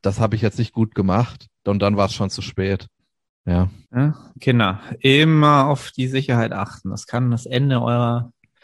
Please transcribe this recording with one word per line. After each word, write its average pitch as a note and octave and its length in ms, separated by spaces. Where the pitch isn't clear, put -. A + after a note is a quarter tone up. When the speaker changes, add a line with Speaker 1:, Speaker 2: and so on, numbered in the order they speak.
Speaker 1:
das G#2 160
hab A2 160
ich A2 80
jetzt A2 160
nicht A#2 140
gut A2 240
gemacht G2+ 500
und G2+ 140
dann G2+ 180
war's G2 160
schon G2 180
zu - 120
spät. F#2+ 460
Ja. F2+ 220
Speaker 2:
Ja, D3 460
Kinder, G#2+ 400
immer D3 640
auf C#3+ 240
die B2+ 180
Sicherheit C3 440
achten. - 380
Das G2 160
kann B2 240
das A#2 140
Ende B2+ 380
eurer A#2+ 500